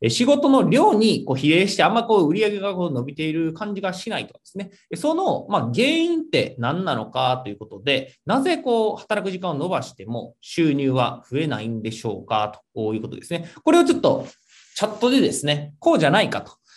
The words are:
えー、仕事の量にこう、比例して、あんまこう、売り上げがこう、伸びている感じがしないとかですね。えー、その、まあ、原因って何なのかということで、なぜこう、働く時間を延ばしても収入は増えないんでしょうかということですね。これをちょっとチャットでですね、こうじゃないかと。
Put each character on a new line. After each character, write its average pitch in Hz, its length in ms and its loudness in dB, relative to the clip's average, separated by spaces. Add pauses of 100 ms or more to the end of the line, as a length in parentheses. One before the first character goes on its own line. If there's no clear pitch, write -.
え - 60 0
ー、 120 40 4
仕 240 140 0
事 285 240 4
の 269 220 6
量 320 240 6
に 208 320 2
こ 135 80 0
う、 - 20 -2
比 139 140 2
例 180 180 4
し - 80 -4
て、 160 80 4
あ 165 40 6
ん 202 60 2
ま 233 100 0
こ 220 200 4
う、 147 40 2
売 160 60 2
り 214 80 0
上 208 100 0
げ 202 80 -6
が 196 140 -4
こ 180 120 -2
う、 165 40 -2
伸 123 140 -4
び 143 100 -10
て 156 100 -6
い 156 80 -2
る 160 200 -2
感 208 220 -8
じ 196 80 -8
が 190 100 -2
し 185 160 -10
な 196 100 -4
い 107 80 -8
と - 60 -20
か - 60 -20
で - 80 -20
す - 100 -16
ね。 190 140 -10 (200)
え 170 60 -8
ー、 - 20 -12
そ 311 160 0
の、 339 340 -2
ま 196 100 0
あ、 120 160 -2
原 233 120 2
因 330 360 0
っ - 20 -8
て - 340 0
何 156 280 -2
な 147 80 0
の 110 160 -6
か 127 340 -2
と 104 60 -10
い - 20 -10
う 101 60 -12
こ 104 80 -16
と 101 160 -20
で、 135 320 -2 (100)
な 226 160 0
ぜ 330 160 0
こ 226 380 0
う、 - 20 -10
働 202 300 -6
く 196 40 -4
時 185 80 -8
間 175 200 -6
を 143 40 -4
延 175 60 -4
ば 156 140 -2
し - 100 -14
て 95 140 -18
も 117 340 -10
収 160 320 0
入 135 180 0
は 127 400 -2
増 131 100 -4
え 160 60 -2
な 117 140 -4
い 110 80 -6
ん 113 140 -6
で 110 100 -6
し - 140 -14
ょ 101 180 -6
う - 20 -20
か 107 320 -2 (160)
と 110 200 -4
い 107 40 -4
う 107 40 -6
こ 107 60 -10
と - 80 -12
で - 60 -18
す - 100 -10
ね。 165 180 -8 (120)
こ 320 100 4
れ 339 60 6
を 320 60 6
ち - 80 2
ょ - 60 2
っ - 20 -4
と - 260 2 (480)
チ 196 100 -2
ャ 208 40 -2
ッ - 100 -10
ト 247 120 2
で 262 100 4
で 156 120 2
す - 120 -6
ね、 147 340 -2
こ 330 160 4
う 233 40 2
じ 156 80 4
ゃ 139 40 6
な 202 120 6
い - 80 0
か 101 100 -4
と。 - 120 -20 (240)